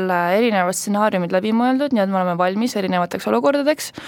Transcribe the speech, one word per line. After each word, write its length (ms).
äh, 320
erinevad 400
stsenaariumid 560
läbi 180
mõeldud, 400
nii 120
et 80
me 100
oleme 180
valmis 380
erinevateks 500
olukordadeks. 640